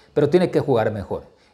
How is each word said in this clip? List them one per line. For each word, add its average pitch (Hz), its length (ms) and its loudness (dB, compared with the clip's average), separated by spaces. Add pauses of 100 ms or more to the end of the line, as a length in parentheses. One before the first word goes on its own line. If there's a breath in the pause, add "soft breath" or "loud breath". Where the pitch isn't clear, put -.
(120)
pero 143 160 0
tiene 175 220 2
que 151 100 0
jugar 113 320 0
mejor. 98 300 -8 (320 soft breath)